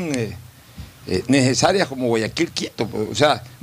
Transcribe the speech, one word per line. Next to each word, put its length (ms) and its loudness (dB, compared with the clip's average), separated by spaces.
eh, 220 -4
eh, 220 0
necesarias 600 4
como 200 -4
Guayaquil-Quito, 760 -2
pues, 240 -4
o 40 -8
sea, 280 4